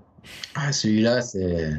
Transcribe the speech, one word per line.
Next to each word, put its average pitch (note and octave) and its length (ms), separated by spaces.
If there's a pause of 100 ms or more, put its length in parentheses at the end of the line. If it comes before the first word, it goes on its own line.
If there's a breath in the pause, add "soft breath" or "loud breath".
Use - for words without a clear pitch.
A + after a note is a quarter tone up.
(540 loud breath)
Ah, C#3+ 160
celui-là, A2+ 520
c'est, E2+ 560